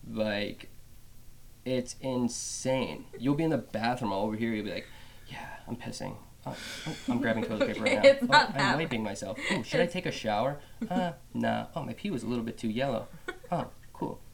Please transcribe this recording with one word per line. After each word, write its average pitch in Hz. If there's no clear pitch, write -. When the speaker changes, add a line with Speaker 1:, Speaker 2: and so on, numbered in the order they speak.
Speaker 1:
Like, 107
it's 127
insane. 123
You'll 135
be 160
in 160
the 143
bathroom 117
all 98
over 110
here. 117
You'll 107
be 98
like, 92
Yeah, -
I'm 120
pissing. -
Uh, -
oh, 156
I'm 240
grabbing 226
toilet 220
paper -
Speaker 2:
<laughs> 226
Okay, 269
Speaker 1:
right 208
now. 277
Speaker 2:
it's 269
not 277
Speaker 1:
Oh, 214
I'm 139
Speaker 2:
that 165
Speaker 1:
wiping 139
Speaker 2:
bad. 104
Speaker 1:
myself. 98
Ooh, 185
should -
I 175
Speaker 2:
It's 170
Speaker 1:
take 175
a 139
shower? 113
Uh, 180
Speaker 2:
<laughs> -
Speaker 1:
nah. 117
Oh, 160
my 120
pee 202
was 135
a -
little 117
bit 113
too 117
yellow. 120
Oh, 151
cool. -